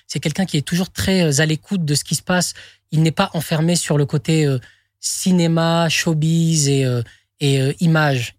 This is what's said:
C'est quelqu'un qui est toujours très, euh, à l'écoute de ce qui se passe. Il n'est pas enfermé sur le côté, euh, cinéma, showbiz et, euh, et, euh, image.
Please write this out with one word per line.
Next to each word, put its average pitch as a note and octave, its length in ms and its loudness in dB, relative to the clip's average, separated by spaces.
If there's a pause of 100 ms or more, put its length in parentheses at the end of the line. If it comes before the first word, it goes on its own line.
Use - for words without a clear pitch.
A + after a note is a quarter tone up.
C'est - 100 -6
quelqu'un E3 280 -4
qui - 100 -4
est C#3+ 100 0
toujours F3 240 -2
très, F#3+ 320 0
euh, D3+ 180 2
à D#3 60 2
l'écoute D#3+ 380 -2
de D3 100 0
ce C#3 80 -2
qui - 140 -4
se - 60 -6
passe. F3+ 320 -2 (360)
Il D#3 140 2
n'est D#3 80 2
pas G3 220 0
enfermé E3 420 0
sur D#3 200 -2
le C#3+ 80 2
côté, D#3 420 0
euh, C3+ 120 0 (400)
cinéma, E3 920 0
showbiz D#3+ 800 2
et, C3+ 160 2
euh, B2 180 0 (380)
et, C#3 200 2
euh, C3+ 200 0
image. D3+ 580 0